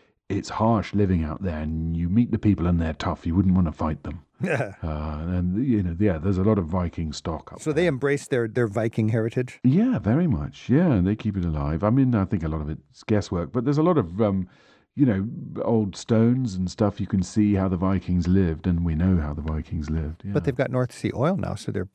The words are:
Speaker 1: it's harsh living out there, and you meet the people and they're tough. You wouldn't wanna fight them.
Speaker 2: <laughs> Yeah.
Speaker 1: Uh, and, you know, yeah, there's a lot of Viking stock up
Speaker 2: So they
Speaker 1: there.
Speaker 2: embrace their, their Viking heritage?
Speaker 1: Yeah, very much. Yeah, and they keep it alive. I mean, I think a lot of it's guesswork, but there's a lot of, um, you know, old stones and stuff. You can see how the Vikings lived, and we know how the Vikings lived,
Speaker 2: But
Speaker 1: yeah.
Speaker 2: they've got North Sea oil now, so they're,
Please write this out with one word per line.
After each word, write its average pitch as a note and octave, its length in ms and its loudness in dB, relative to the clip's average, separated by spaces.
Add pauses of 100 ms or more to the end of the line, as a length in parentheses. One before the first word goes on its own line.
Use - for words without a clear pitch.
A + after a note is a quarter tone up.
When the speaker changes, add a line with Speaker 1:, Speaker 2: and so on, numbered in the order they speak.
(300)
Speaker 1:
it's G2+ 200 -4
harsh A2 440 0
living F#2 300 2
out D#2 180 -6
there, E2 180 -4
and D#2+ 380 -4
you E2+ 100 -2
meet A2+ 240 2
the A2 80 0
people F#2 280 2
and F2 120 4
they're D#2+ 140 -2
tough. - 320 -6
You E2+ 100 -2
wouldn't F#2 200 4
wanna F2 160 2
fight D#2 320 -4
them. D2+ 200 -10
Speaker 2:
<laughs> - 60 -20 (120)
Yeah. B2+ 400 -2
Speaker 1:
Uh, D#2 440 -6 (100)
and, F2+ 320 -2
you G#2+ 160 2
know, E2+ 160 -4
yeah, F#2+ 180 2
there's F2+ 200 -2
a F#2 60 0
lot G#2+ 140 4
of F2+ 100 0
Viking E2+ 440 -2
stock - 400 -8
up - 100 -18
Speaker 2:
So D#3 120 -4
they D3+ 80 0
Speaker 1:
there. F3 80 2
Speaker 2:
embrace C#3 380 -2
their, A#2+ 200 0
their A#2 200 0
Viking A2 420 0
heritage? A#2 560 -2
Speaker 1:
Yeah, G3+ 340 4
very C#3+ 280 2
much. D2+ 420 -4
Yeah, D#3 240 4
and F2+ 120 4
they G#2 120 2
keep G#2 180 -4
it F#2 80 -2
alive. D#2 400 -2
I G#2 60 2
mean, B2+ 260 4
I G2 80 2
think F2+ 200 -2
a D#2+ 40 -2
lot D#2 140 -4
of D2 80 -6
it's - 340 -12
guesswork, F#2 480 -2
but A#2 140 -2
there's C#3+ 120 2
a D#3 60 2
lot F3 140 2
of, F#2 240 0
um, G2 260 2 (480)
you C#3 100 4
know, G2+ 220 2 (360)
old G#2+ 340 0
stones A#2 580 2
and F#2 160 -2
stuff. G#2 300 0
You F#2+ 60 -4
can F#2+ 140 2
see G#2 340 2
how F#2+ 120 2
the F#2 80 0
Vikings F2+ 540 0
lived, F2+ 360 2
and F2 200 2
we D#2+ 100 0
know F2+ 220 4
how D2+ 160 -2
the D2+ 80 -8
Vikings D#2 480 -4
lived, D#2 340 -4
Speaker 2:
But G2 120 -8
Speaker 1:
yeah. - 40 0
Speaker 2:
they've B2 160 -2
got B2+ 160 -2
North B2+ 220 -2
Sea - 200 -4
oil D#3+ 220 0
now, F#2 200 -4
so - 180 -8
they're, F#2+ 220 -6